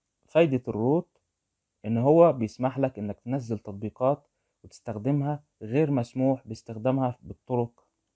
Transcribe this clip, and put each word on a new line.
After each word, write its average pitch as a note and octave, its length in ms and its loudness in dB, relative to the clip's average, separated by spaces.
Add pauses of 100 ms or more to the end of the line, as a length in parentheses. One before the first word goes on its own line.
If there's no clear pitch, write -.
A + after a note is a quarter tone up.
(280)
فايدة C#3+ 400 4
الروت B2 540 0 (640)
إن A2+ 120 0
هو D#3 360 6
بيسمح B2+ 460 -4
لك C3 200 -2
إنك G#2 200 -6
تنزل A#2+ 400 -6
تطبيقات A2 680 -4 (360)
وتستخدمها، C#3 800 -4 (180)
غير C#3 300 0
مسموح C3 560 0
باستخدامها B2 760 -4
بالطرق - 640 -6 (300)